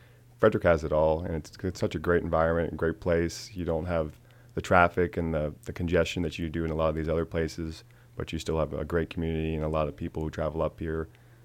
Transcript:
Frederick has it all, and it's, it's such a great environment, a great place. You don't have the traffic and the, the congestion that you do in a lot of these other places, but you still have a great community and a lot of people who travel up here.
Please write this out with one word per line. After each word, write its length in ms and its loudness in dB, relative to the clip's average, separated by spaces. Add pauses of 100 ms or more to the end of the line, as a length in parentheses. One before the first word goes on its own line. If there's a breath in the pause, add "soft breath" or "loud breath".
(400 soft breath)
Frederick 240 4
has 200 6
it 80 -2
all, 300 4
and 140 -4
it's, 160 -8 (120)
it's 160 -4
such 160 -2
a 40 -2
great 220 2
environment, 520 2
a 20 -6
great 240 0
place. 540 0
You 120 -6
don't 200 -2
have 260 -2 (420 soft breath)
the 80 -4
traffic 560 4
and 160 0
the, 200 -2 (120)
the 80 -8
congestion 500 2
that 140 -4
you 120 -6
do 160 -4
in 60 -2
a 40 -2
lot 140 2
of 60 -2
these 140 -2
other 160 0
places, 580 -4 (340 soft breath)
but 160 -8
you 60 -4
still 200 -2
have 140 0
a 120 -6
great 240 0
community 460 -2
and 80 -2
a 60 -2
lot 180 0
of 80 -8
people 280 -6
who 60 -2
travel 320 -4
up 180 -2
here. 280 -4 (380 soft breath)